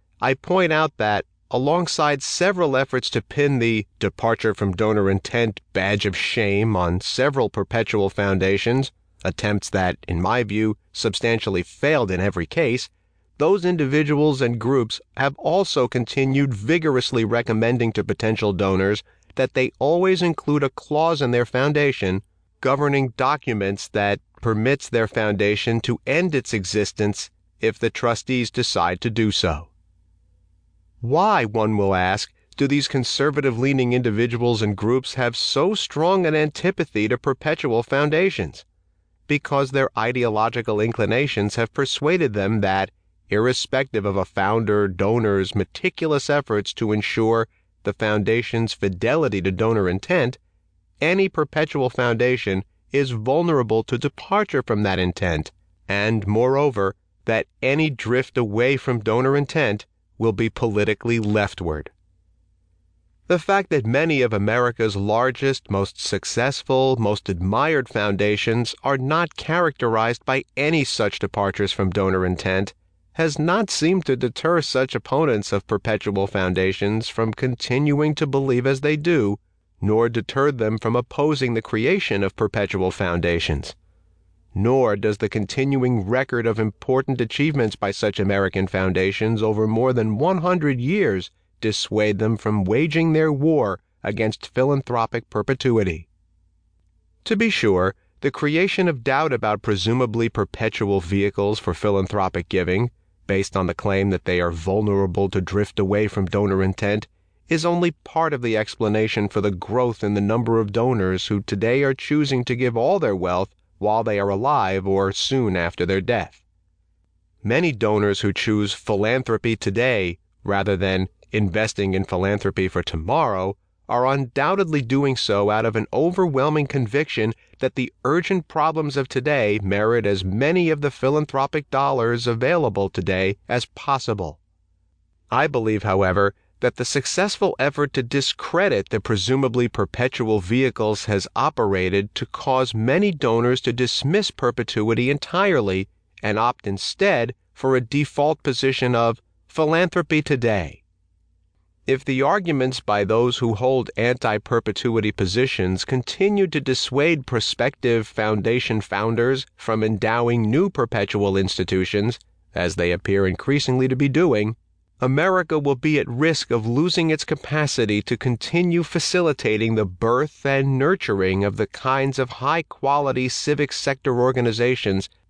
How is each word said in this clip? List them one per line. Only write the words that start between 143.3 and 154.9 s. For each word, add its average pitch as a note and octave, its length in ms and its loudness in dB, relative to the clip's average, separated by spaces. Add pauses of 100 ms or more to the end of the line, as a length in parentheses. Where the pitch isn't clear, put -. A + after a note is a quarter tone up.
to A#2+ 100 0
dismiss C3+ 580 0
perpetuity A#2 800 0
entirely C#3 800 0 (340)
and G#2+ 160 -2
opt A#2+ 280 0
instead B2 680 -2 (200)
for C3 220 2
a B2+ 40 4
default D3 640 -2
position C3 520 0
of A#2 280 2 (260)
philanthropy D#3+ 720 0
today. A2 640 -2 (1040)
If C3+ 180 0
the C3+ 180 0
arguments D3 560 0
by G#2 260 0
those A#2 340 2
who A2+ 160 0
hold B2+ 420 0
anti-perpetuity A2+ 1160 0